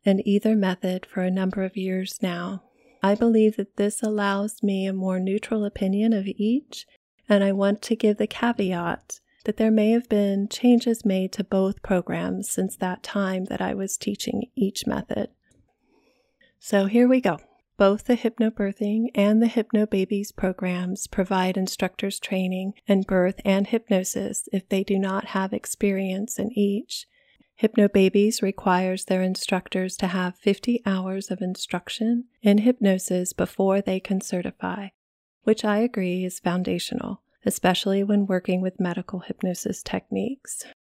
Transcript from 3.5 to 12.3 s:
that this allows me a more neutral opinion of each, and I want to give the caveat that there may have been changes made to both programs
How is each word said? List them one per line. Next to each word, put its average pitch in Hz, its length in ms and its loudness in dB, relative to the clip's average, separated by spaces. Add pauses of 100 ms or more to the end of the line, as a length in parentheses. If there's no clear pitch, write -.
that - 220 -6
this 208 260 -2
allows 202 580 -2
me 196 260 0
a 190 40 -2
more 185 300 -2
neutral 208 420 -2
opinion 202 480 0
of 196 160 -2
each, 220 580 -2 (440)
and 202 160 4
I 196 80 2
want 196 300 0
to 226 120 -2
give 208 220 2
the 208 100 0
caveat 185 920 -4 (240)
that 208 100 -2
there 220 160 2
may 214 200 4
have 240 180 0
been 202 400 0
changes 240 560 4
made 190 260 0
to 190 140 -4
both 196 360 0
programs 180 680 -2